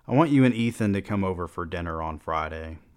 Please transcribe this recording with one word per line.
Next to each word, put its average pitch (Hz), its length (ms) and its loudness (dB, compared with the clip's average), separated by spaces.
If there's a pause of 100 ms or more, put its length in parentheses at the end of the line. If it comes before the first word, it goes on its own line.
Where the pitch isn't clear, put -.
"I 113 60 -2
want 147 180 4
you 135 140 6
and 120 100 4
Ethan 113 380 0
to 98 80 0
come 101 220 -2
over 90 240 -2
for 87 180 -8
dinner 85 360 -6
on 80 180 -6
Friday. 80 600 -4 (180)